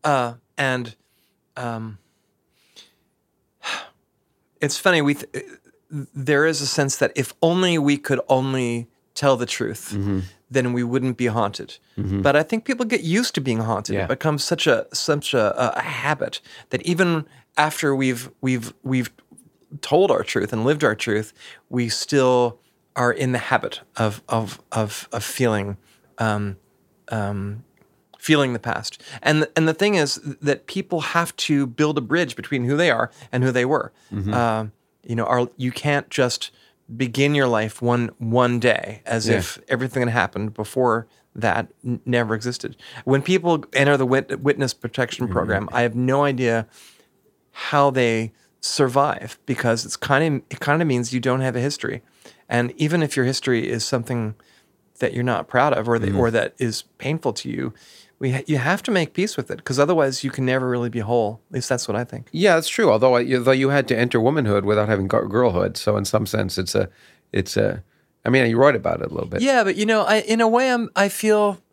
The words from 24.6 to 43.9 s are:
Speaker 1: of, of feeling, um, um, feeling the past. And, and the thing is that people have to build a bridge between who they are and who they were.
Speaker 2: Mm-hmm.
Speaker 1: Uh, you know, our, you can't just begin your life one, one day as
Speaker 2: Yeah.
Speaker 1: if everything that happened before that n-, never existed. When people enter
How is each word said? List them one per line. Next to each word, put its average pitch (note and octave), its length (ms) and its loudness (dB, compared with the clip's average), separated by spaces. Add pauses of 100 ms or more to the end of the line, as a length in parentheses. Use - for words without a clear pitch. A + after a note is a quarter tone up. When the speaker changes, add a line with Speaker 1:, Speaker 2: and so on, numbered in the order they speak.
Speaker 1:
of, G#2+ 400 -4
of A2+ 120 -6
feeling, G#2 520 -2 (420)
um, G#2 380 -2 (520)
um, G2+ 560 -6 (540)
feeling C#3+ 340 2
the A#2 60 -4
past. - 440 -8 (200)
And, D3+ 340 4
and D#3+ 100 4
the D#3+ 80 2
thing G3+ 220 0
is D3 200 0 (260)
that C#3+ 240 -2
people F#3 340 -6
have E3+ 360 -2
to C#3 300 0
build D3+ 320 0
a - 40 -2
bridge C#3+ 340 -2
between B2 280 -4
who C3+ 120 0
they E3 140 2
are A#2 200 0 (220)
and B2+ 100 0
who C3 100 2
they B2 120 2
were. C#3 280 -2 (200)
Speaker 2:
Mm-hmm. G#2 220 -4
Speaker 1:
Uh, A2+ 320 0 (360)
you A#2 140 -6
know, A#2 80 0
our, B2 320 2
you B2+ 160 -4
can't C#3+ 380 -2
just - 400 -2 (460)
begin C3 380 0
your C#3 140 4
life A2 340 0
one, A#2+ 360 2
one A#2+ 420 2
day A2 460 0
as A2+ 220 -2
Speaker 2:
Yeah. A2+ 100 4
Speaker 1:
if - 200 -6 (100)
everything B2+ 380 -2
that A#2 60 -2
happened G#2+ 420 -2
before A2+ 540 0 (260)
that G#2+ 320 0 (180)
n-, A#2+ 220 -4
never A#2+ 280 0
existed. A2+ 420 -8 (280)
When C3+ 180 2
people F3 500 0
enter C#3 240 4